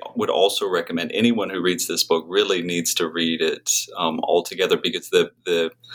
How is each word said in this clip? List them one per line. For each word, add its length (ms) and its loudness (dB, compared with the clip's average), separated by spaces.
I 120 -12
would 140 0
also 400 2
recommend 420 -2
anyone 380 2
who 120 -4
reads 260 0
this 160 0
book 260 0
really 320 2
needs 320 -2
to 160 -2
read 320 -2
it, 280 -2
um, 240 -2
altogether, 560 2
because 320 -4
the, 220 2
the 280 0